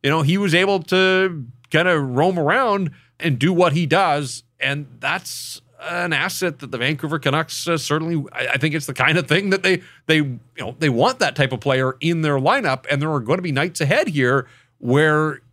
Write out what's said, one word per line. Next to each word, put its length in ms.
you 80
know, 120
he 160
was 160
able 300
to 600
kinda 300
roam 380
around 520
and 180
do 140
what 220
he 120
does. 560
And 280
that's 640
an 280
asset 460
that 100
the 80
Vancouver 400
Canucks, 500
uh, 80
certainly, 560
I, 200
I 40
think 180
it's 120
the 80
kind 240
of 80
thing 240
that 120
they, 200
they, 100
you 240
know, 200
they 100
want 300
that 180
type 160
of 80
player 400
in 220
their 160
lineup. 520
And 120
there 100
are 80
gonna 220
be 100
nights 280
ahead 280
here 380
where 600